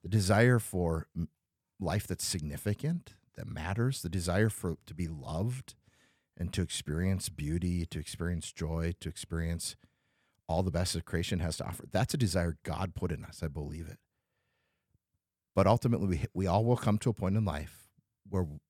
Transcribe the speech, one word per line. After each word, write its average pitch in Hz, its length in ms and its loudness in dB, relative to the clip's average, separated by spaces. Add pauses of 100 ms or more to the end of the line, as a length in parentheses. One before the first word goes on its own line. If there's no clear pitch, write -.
the - 60 -8
desire 107 500 6
for 82 560 0
m-, 82 120 -2 (520)
life 92 260 0
that's - 200 -4
significant, 104 880 -2 (200)
that - 120 -10
matters, 107 560 0
the 85 60 -4
desire 90 400 4
for, 90 360 -2
to - 80 -12
be 85 140 -2
loved 80 680 -4 (640)
and 85 160 -4
to - 80 0
experience 87 680 -2
beauty, 85 580 -2
to 82 120 -6
experience 85 520 -4
joy, 82 480 -2
to - 100 -8
experience 82 680 -4 (720)
all 82 140 2
the 92 100 0
best 87 220 0
that 82 120 -4
creation 87 340 -2
has 82 180 -2
to - 80 -6
offer. - 260 -8
That's 110 220 2
a - 40 -2
desire 87 460 2
God 85 300 -4
put 85 180 -4
in 73 140 -6
us. - 180 -12
I 82 40 -2
believe 76 420 -6
it. - 80 -14 (1600)
But 95 120 6
ultimately, 113 400 4
we, 82 260 2
we 95 140 2
all 95 160 4
will 120 140 4
come 107 220 2
to - 100 0
a 113 40 0
point 98 220 0
in 110 80 2
life 73 460 -4 (400)
where 92 180 0 (220)